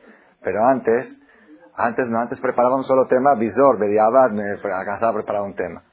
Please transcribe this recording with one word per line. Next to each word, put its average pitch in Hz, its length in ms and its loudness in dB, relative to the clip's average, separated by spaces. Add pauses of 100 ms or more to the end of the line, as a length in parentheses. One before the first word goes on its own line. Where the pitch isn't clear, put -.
(420)
Pero 101 220 -2
antes, 123 520 0 (580)
antes 120 340 -2
no, 113 100 -2
antes 120 220 -6
preparaba 127 360 0
un 131 80 -4
solo 131 220 2
tema, 131 280 2
visor, 113 440 2
bediabad, 107 520 2
me 104 280 -6
pre-, 101 140 -6
alcanzaba 101 400 -4
a - 20 -4
preparar 104 280 -6
un 98 120 -10
tema. 85 380 -10